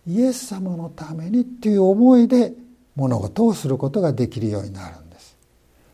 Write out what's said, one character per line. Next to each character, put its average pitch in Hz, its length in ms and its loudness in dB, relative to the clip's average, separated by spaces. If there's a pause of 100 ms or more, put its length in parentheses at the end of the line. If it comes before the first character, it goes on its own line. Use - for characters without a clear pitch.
イ 185 140 -2
エ 254 120 2
ス - 140 -14
様 190 280 -8
の 165 200 -10
た 156 180 -14
め 160 160 -10
に 240 120 2
っ - 20 -4
て - 260 -6
い 208 80 4
う 190 60 4
思 233 340 6
い 240 100 6
で 247 260 2 (420)
物 127 240 0
事 147 260 -2
を 226 80 2
す 147 140 -6
る 131 100 0
こ 170 120 -4
と 208 120 -2
が 156 120 0
で 113 140 -2
き - 120 -12
る 110 100 -2
よ 104 100 -4
う 95 40 -8
に 98 100 -12
な 92 160 -16
る 80 120 -20
ん 82 80 -20
で - 100 -20
す。 - 180 -20 (560)